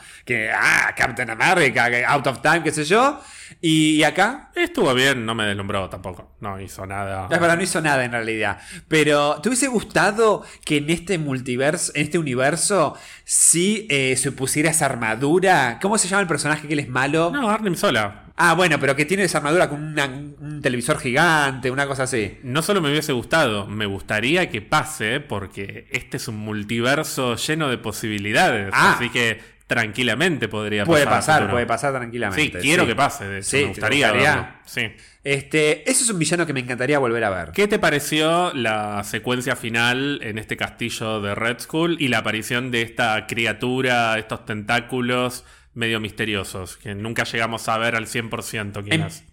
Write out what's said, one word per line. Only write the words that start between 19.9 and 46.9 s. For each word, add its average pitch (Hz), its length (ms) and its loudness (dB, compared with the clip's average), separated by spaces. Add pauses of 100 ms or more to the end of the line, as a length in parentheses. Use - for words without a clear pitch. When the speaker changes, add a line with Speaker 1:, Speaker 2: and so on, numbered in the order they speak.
Speaker 1:
un 143 560 -10
televisor 127 380 0
gigante, 135 720 2
una 139 160 -2
cosa 135 160 -2
así. 110 400 -4
Speaker 2:
No 139 180 -2
solo 202 180 0
me 143 100 0
hubiese 147 220 0
gustado, 117 540 0
me 107 200 -6
gustaría 110 600 0
que 107 140 -6
pase, 127 580 -2
porque 101 680 -10
este - 280 -6
es - 100 -10
un 110 80 -6
multiverso 117 1000 -2
lleno 156 340 -2
de 120 100 0
posibilidades. 107 920 0
Speaker 1:
Ah. 156 220 6
Speaker 2:
Así 120 160 -2
que 117 560 -2
tranquilamente 117 840 0
podría 104 380 -2
Speaker 1:
Puede 151 180 6
Speaker 2:
pasar, 120 140 4
Speaker 1:
pasar, 151 240 4
Speaker 2:
pero 107 100 -2
Speaker 1:
puede 120 140 0
pasar 117 260 -2
tranquilamente, 120 500 -2 (180)
Speaker 2:
Sí, - 60 0
quiero 165 180 4
Speaker 1:
sí. 127 40 0
Speaker 2:
que 110 60 2
pase, 135 340 0
de 98 120 -6
hecho, - 100 -8
Speaker 1:
Sí, 135 60 0
Speaker 2:
me 143 60 4
Speaker 1:
¿te 131 60 0
Speaker 2:
gustaría 110 440 0
Speaker 1:
gustaría? 139 240 4
Speaker 2:
verlo. 90 120 -4 (160)
Sí. - 180 -6 (420)
Speaker 1:
Este, 143 640 0
ese 254 140 2
es - 60 2
un 185 80 -2
villano 170 280 2
que 151 80 -4
me 127 60 -2
encantaría 127 380 0
volver 117 260 2
a 101 60 2
ver. 85 220 -4
Speaker 2:
¿Qué 202 160 2
te 214 100 0
pareció 156 760 2
la 107 500 -2
secuencia 123 520 -2
final 123 640 0
en 110 160 -6
este 107 180 -8
castillo 110 640 -4
de 101 140 -2
Red 117 260 -2
Skull 165 400 0
y 139 80 0
la 117 100 2
aparición 110 520 -2
de 117 120 2
esta 110 440 0
criatura, 117 920 0
estos 110 280 -8
tentáculos 120 1000 -2 (300)
medio 113 260 -2
misteriosos, 101 800 -6
que 104 160 -10